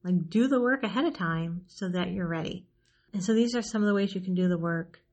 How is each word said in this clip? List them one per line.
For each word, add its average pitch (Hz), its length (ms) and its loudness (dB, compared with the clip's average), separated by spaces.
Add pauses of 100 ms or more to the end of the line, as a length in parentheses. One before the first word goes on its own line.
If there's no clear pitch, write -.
Like, 180 260 2
do 233 180 4
the 262 140 4
work 254 220 2
ahead 226 220 0
of 330 100 0
time 165 520 -4
so - 220 -8
that 180 220 -2
you're 180 160 -4
ready. 165 400 -6 (460)
And 190 100 -4
so 220 100 2
these 233 220 2
are 233 60 0
some 214 200 -2
of 208 60 4
the 202 60 4
ways 196 200 0
you 190 80 -4
can 185 140 -2
do 180 120 2
the 180 100 2
work. 165 420 -4 (120)